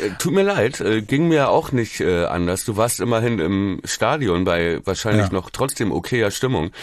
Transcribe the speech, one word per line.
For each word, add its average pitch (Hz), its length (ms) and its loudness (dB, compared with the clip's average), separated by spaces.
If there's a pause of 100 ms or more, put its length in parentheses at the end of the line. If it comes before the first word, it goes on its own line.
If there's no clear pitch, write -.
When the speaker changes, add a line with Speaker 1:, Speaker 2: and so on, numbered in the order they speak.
(200)
Speaker 1:
tut 151 140 0
mir 196 100 4
leid, 143 360 0
äh, 107 220 0
ging 139 260 0
mir 147 220 4
auch 135 240 2
nicht, 117 260 -2
äh, 87 260 2
anders. 87 380 0
Du 104 140 -4
warst 113 240 0
immerhin 113 380 0
im 98 440 0
Stadion 107 640 0
bei 85 400 0
wahrscheinlich 104 420 0
Speaker 2:
Ja. 92 60 -4
Speaker 1:
noch 95 160 -4
trotzdem 120 420 -4
okayer 101 400 0
Stimmung. 104 400 -2 (120)